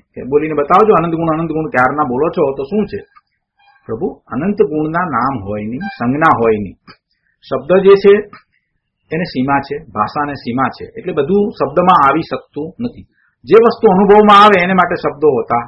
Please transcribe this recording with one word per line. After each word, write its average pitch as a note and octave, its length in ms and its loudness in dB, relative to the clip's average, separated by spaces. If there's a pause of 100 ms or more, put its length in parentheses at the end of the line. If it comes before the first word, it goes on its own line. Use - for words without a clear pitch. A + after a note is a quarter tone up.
કે - 220 -20
બોલીને D3+ 320 -2
બતાવજો F#3 380 2
અનંત E3 220 -2
ગુણ, D#3+ 180 -2
અનંત D#3+ 180 -4
ગુણ D#3 180 -4
ક્યારના C3 380 -2
બોલો C3 220 -2
છો E3+ 140 -2 (100)
તો C#3 100 -10
શું G#3 220 -2
છે? - 140 -10 (880)
પ્રભુ, A#2+ 200 -8 (200)
અનંત F3 360 -4
ગુણના D#3 460 -4
નામ C3 340 -4
હોય G#2 200 -10
નહીં, B2 260 -10
સંજ્ઞા C#3+ 460 -2
હોય A2+ 220 0
નહીં. F#2+ 200 -12 (680)
શબ્દ C3+ 260 -6 (100)
જે G3 140 6
છે G3 180 6 (1000)
એને E3+ 140 -4
સીમા C3+ 360 -2
છે, - 220 -10
ભાષાને C#3+ 500 -6
સીમા B2+ 360 -6
છે, - 160 -14
એટલે E3 280 -12
બધું D#3+ 380 0
શબ્દમાં E3+ 500 0
આવી C#3+ 240 2
શકતું - 420 -10 (120)
નથી. A#2 260 -10 (400)
જે D#3+ 160 6
વસ્તુ - 260 0
અનુભવમાં G3+ 520 6
આવે G#3 200 6
એને F3+ 140 -2
માટે F3 220 0
શબ્દો D3 320 -2
હોતા A#2+ 400 0